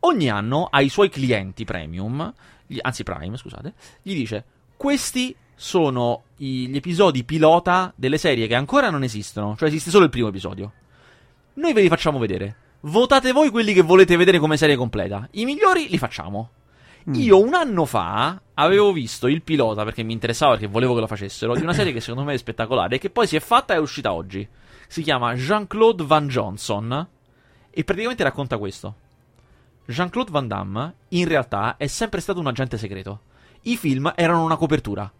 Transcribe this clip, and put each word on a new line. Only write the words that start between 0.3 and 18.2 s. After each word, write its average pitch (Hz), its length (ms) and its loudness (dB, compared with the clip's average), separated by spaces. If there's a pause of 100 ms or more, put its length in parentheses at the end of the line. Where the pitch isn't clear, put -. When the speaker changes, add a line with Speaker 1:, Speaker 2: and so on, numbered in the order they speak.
Speaker 1:
anno 113 400 -2
ai 139 180 2
suoi 196 200 2
clienti 113 560 -4
premium, 95 680 -8 (380)
gli, 117 100 -10
anzi - 220 -4
Prime, 92 360 -10
scusate, - 340 -16 (300)
gli 190 120 -8
dice: 110 300 -6 (320)
"Questi 262 580 -2 (220)
sono 127 680 0 (120)
i, 131 320 -6
gli 135 80 -6
episodi 160 480 2
pilota 170 720 4
delle 135 220 0
serie 127 280 0
che 113 80 0
ancora 208 360 2
non 143 120 -2
esistono, 107 540 -6
cioè 156 120 0
esiste 156 220 -4
solo 190 140 8
il 147 60 4
primo 117 180 -2
episodio. 98 440 -10 (840)
Noi 320 180 0
ve 220 80 4
li 190 80 6
facciamo 160 320 0
vedere. 98 340 -4 (280)
Votate 254 500 2
voi 294 180 4
quelli 214 220 0
che 185 100 8
volete 175 340 8
vedere 175 220 6
come 156 180 2
serie 147 200 4
completa. 107 560 -6
I 214 120 -4
migliori 349 440 2
li 180 100 -4
facciamo." 101 520 -8 (580)
Speaker 2:
Mm. 139 60 -2
Speaker 1:
Io 202 260 8
un 247 140 4
anno 226 320 0
fa 113 520 -2 (160)